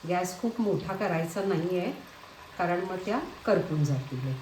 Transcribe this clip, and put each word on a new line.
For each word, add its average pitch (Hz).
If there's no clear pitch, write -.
गॅस 180
खूप 233
मोठा 190
करायचा 185
नाहीये, 180
कारण 180
मग 180
त्या 220
करपून 160
जातील. 131